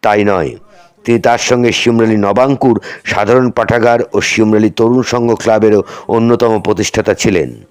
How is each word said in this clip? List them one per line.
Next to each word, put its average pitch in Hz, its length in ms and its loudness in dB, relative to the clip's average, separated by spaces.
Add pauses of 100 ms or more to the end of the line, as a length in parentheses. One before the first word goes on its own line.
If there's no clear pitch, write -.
তাই 104 220 2
নয়, 87 320 -2 (480)
তিনি 117 160 0
তার 120 180 2
সঙ্গে 120 340 0
শিমরালী 113 460 0
নবাঙ্কুর 120 640 0 (240)
সাধারণ 120 460 0
পাঠাগার 117 480 0 (140)
ও 101 80 0
শিমরালী 110 480 2
তরুণ 120 320 0
সংঘ 117 320 -2
ক্লাবেরও 107 500 2 (240)
অন্যতম 113 540 2
প্রতিষ্ঠাতা 107 520 -2
ছিলেন। 69 580 -2